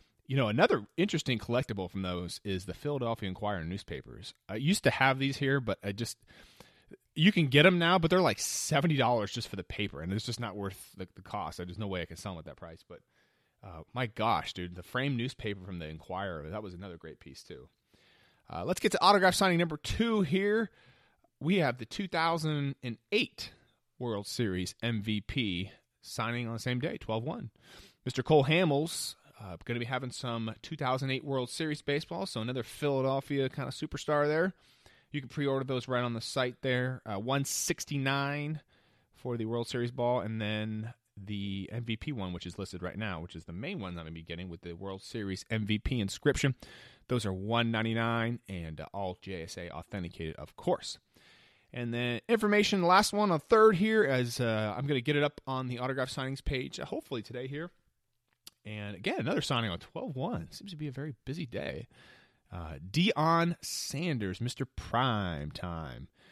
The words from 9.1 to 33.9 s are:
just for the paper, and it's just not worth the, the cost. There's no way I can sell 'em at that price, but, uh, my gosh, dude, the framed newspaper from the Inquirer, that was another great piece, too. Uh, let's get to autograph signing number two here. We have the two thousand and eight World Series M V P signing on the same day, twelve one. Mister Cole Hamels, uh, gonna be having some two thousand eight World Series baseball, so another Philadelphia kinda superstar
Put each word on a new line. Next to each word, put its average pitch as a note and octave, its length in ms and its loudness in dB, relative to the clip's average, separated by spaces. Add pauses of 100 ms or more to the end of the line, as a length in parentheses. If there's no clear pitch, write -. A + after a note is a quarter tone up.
just - 140 -6
for - 80 -10
the F#2+ 80 -6
paper, F2+ 400 -6
and F2+ 100 -4
it's G#2+ 140 -2
just A#2 140 -6
not G#2 160 -6
worth G2 400 -8
the, F#2 180 -10
the F#2+ 80 -18
cost. F2 360 -6
There's F2+ 200 -8
no G#2+ 80 -4
way F#2 160 -2
I D#2+ 40 -4
can E2 100 -14
sell G2 160 -10
'em E2+ 60 -10
at D#2 80 -14
that D2 100 -14
price, E2 320 -16
but, E2+ 140 -16 (600)
uh, E2+ 200 -14 (100)
my B2 140 -2
gosh, G#2+ 460 0
dude, F2+ 220 -8
the F2+ 80 -12
framed C3 340 -2
newspaper G#2+ 480 -4
from F#2 140 -8
the D#2+ 80 -6
Inquirer, E2 640 -6
that G#2+ 120 -6
was F2+ 120 -10
another F2 220 -12
great D#2+ 240 -16
piece, - 240 -18
too. C#2 240 -16 (840)
Uh, F2 120 -6
let's F3+ 160 0
get G3+ 120 4
to - 100 2
autograph F#3 320 8
signing F3+ 240 4
number D#3+ 180 2
two A3 460 2
here. G3+ 480 2 (720)
We E3+ 160 2
have C3 220 2
the B2 60 -8
two - 220 -6
thousand D#3 760 0
and A#2+ 140 -6 (140)
eight - 420 -2 (460)
World A2 280 -2
Series F#2 560 0
M A2+ 200 0
V G#2+ 180 0
P G2 520 -2 (280)
signing A#2+ 460 -4
on A2+ 60 -6
the A2+ 80 -6
same B2 180 -2
day, C#3+ 180 -4
twelve A2+ 280 -4
one. C#3+ 260 -6 (540)
Mister C3 180 -2
Cole D3+ 220 8
Hamels, D#3 720 2 (240)
uh, F#2 240 -10
gonna A#2+ 160 -4
be A#2+ 60 -4
having B2+ 260 -4
some A#2 500 -4
two - 140 -10
thousand C3 340 0
eight C3 140 -2
World C3+ 260 -2
Series D#3 320 -4
baseball, D#3+ 420 -2
so A#2+ 160 -6
another B2 220 -2
Philadelphia C3+ 840 0
kinda C3 240 -6
superstar D3 560 0